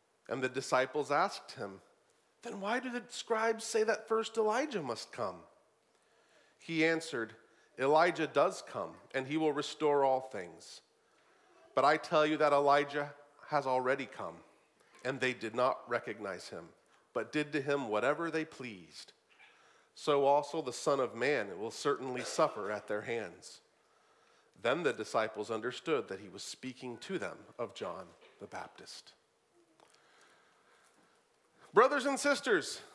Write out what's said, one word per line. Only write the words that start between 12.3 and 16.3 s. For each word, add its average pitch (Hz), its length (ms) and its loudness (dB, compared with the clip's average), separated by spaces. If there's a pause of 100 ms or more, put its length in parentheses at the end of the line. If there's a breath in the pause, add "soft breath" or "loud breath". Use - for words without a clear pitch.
that 147 160 4
Elijah 143 600 4 (320)
has 143 180 0
already 131 400 2
come, 87 380 -12 (600 soft breath)
and 131 160 -4
they 127 160 0
did 113 180 -8
not 123 340 2
recognize 104 600 -4